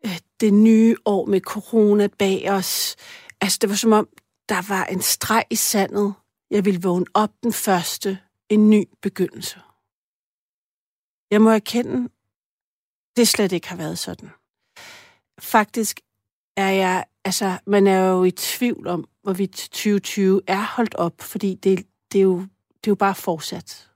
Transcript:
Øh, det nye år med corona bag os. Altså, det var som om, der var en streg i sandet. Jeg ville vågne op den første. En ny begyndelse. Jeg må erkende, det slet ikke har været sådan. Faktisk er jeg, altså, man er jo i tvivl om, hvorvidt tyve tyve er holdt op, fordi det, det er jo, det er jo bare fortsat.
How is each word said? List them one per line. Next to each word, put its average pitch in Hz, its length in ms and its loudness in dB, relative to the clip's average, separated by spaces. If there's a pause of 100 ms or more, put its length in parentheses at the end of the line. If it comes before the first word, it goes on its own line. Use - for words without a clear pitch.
Øh, 175 140 -6 (200)
det 214 140 4
nye 220 420 6 (100)
år 196 200 0
med 190 160 0
corona 208 680 0
bag 196 440 -2
os. - 440 -4 (460)
Altså, 190 200 -2
det 214 80 0
var 208 60 -2
som 226 160 2
om, 208 180 2 (400)
der 190 180 -4
var 190 180 -4
en 185 160 -6
streg - 480 0
i 233 60 -4
sandet. 202 580 -2 (380)
Jeg 208 140 0
ville 185 160 0
vågne 180 320 0
op 214 160 0 (140)
den 233 100 -2
første. 190 680 -4 (300)
En 214 200 6
ny 214 160 4 (160)
begyndelse. - 580 -6 (1700)
Jeg 208 100 4
må 220 80 8
erkende, 240 600 -2 (1080)
det 233 100 4
slet 196 240 0
ikke 170 180 -6
har 180 80 -12
været 165 220 -8
sådan. - 300 -12 (1080)
Faktisk - 600 -2 (580)
er 196 120 0
jeg, 185 360 0 (200)
altså, 185 320 -4 (100)
man 196 200 4
er 190 200 4
jo 185 160 2
i 185 80 4
tvivl - 560 -6
om, 170 200 -6 (160)
hvorvidt 190 480 -6
tyve 208 280 0
tyve 190 480 0
er 196 180 -4 (100)
holdt 233 200 -2
op, - 260 -4
fordi 190 340 -6
det, 190 300 0 (260)
det 196 80 2
er 190 40 6
jo, 185 160 2 (280)
det - 200 -10
er 208 40 0
jo 196 40 2
bare 196 200 -2
fortsat. - 680 -10 (100)